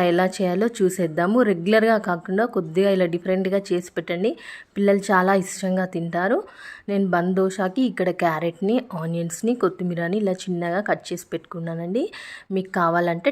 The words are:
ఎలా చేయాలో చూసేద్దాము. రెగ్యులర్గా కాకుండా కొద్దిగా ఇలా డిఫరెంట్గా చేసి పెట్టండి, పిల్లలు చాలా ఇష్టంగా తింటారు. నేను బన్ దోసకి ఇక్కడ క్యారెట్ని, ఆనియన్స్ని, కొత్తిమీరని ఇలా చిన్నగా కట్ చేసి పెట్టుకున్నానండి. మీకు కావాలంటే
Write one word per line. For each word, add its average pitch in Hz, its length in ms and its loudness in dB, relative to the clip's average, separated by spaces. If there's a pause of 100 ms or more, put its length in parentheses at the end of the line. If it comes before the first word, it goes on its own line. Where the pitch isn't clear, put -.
(120)
ఎలా 180 120 4 (120)
చేయాలో 185 300 0 (120)
చూసేద్దాము. 180 580 2 (120)
రెగ్యులర్గా 214 480 4 (100)
కాకుండా 190 380 0 (100)
కొద్దిగా 180 420 2
ఇలా 185 160 4
డిఫరెంట్గా 185 560 0
చేసి 175 280 -2
పెట్టండి, 175 340 -2 (460)
పిల్లలు 202 340 4
చాలా 190 320 4
ఇష్టంగా 185 420 -2 (100)
తింటారు. 175 440 0 (520)
నేను 196 240 2
బన్ 175 240 2
దోసకి 190 520 0
ఇక్కడ 185 180 -2 (160)
క్యారెట్ని, 170 520 0 (260)
ఆనియన్స్ని, 170 600 -2
కొత్తిమీరని 175 600 -2
ఇలా 190 120 0 (100)
చిన్నగా 175 360 -2 (100)
కట్ - 200 -2
చేసి 175 240 -8
పెట్టుకున్నానండి. 170 680 -6 (520)
మీకు 190 240 -4
కావాలంటే 170 500 2